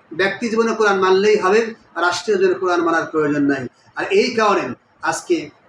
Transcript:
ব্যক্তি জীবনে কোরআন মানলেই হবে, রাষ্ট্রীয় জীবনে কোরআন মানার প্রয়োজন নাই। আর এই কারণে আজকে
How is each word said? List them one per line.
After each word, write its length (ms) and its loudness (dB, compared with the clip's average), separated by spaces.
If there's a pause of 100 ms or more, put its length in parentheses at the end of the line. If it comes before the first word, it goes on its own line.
(120)
ব্যক্তি 360 -4
জীবনে 260 0
কোরআন 260 0
মানলেই 380 4
হবে, 360 2 (220)
রাষ্ট্রীয় 420 -2
জীবনে 160 2
কোরআন 260 -2
মানার 260 0
প্রয়োজন 360 -2
নাই। 260 -2 (280)
আর 140 -6
এই 200 2
কারণে 440 0 (280)
আজকে 480 -4 (180)